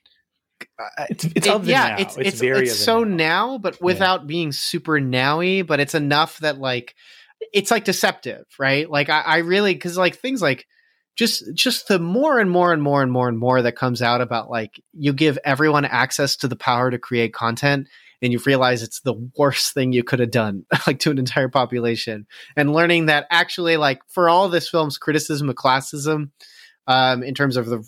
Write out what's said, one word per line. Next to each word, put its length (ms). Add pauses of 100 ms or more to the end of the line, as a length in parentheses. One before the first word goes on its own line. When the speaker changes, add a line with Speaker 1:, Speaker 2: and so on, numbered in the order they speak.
(760)
Speaker 1:
uh, 320
Speaker 2:
It's, 140
it's 240
Speaker 1:
it, 60
Speaker 2:
of 120
the 60
Speaker 1:
yeah, 180
Speaker 2:
now. 100
Speaker 1:
it's, 180
Speaker 2:
It's 120
Speaker 1:
it's, 120
Speaker 2:
very 220
Speaker 1:
it's 100
Speaker 2:
of 60
the 40
Speaker 1:
so 200
Speaker 2:
now. 120 (380)
Speaker 1:
now, 60
but 160
Speaker 2:
Yeah. 100
Speaker 1:
without 420
being 240
super 480
now-y, 640
but 180
it's 160
enough 440
that, 180
like, 360 (600)
it's, 180
like, 140
deceptive, 600 (140)
right? 300
Like, 200
I, 120
I 160
really, 380
'cause, 220
like, 200
things 240
like, 240 (500)
just, 380
just 340
the 120
more 400
and 100
more 220
and 100
more 200
and 100
more 160
and 100
more 240
that 140
comes 260
out 200
about, 280
like, 320 (120)
you 200
give 300
everyone 420
access 520
to 100
the 80
power 340
to 80
create 360
content, 540 (340)
and 100
you 140
realize 380
it's 180
the 140 (200)
worst 380
thing 180
you 120
could 160
have 120
done, 340 (100)
<laughs> 120
like, 120
to 120
an 60
entire 320
population. 800 (280)
And 180
learning 340
that 220
actually, 480
like, 300
for 220
all 180
this 220
film's 280
criticism 520
of 60
classism, 760 (560)
um, 360
in 100
terms 240
of 80
the, 220